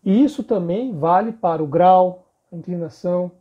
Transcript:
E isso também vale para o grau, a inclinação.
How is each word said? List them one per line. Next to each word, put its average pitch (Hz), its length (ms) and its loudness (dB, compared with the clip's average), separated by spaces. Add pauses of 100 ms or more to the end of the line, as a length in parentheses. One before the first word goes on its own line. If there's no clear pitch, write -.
E 202 160 2
isso 285 220 0
também 208 500 -4
vale 180 380 0
para 165 320 -4
o - 20 -2
grau, 180 600 2 (240)
a 175 60 -16
inclinação. 175 840 -6